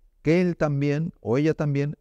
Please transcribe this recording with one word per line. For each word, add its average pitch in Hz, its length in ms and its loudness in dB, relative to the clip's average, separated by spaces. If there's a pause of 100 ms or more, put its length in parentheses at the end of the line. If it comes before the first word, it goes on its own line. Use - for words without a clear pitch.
(220)
que 165 200 2
él 175 160 0
también 147 640 -2
o 113 160 0
ella 151 160 2
también 143 480 -2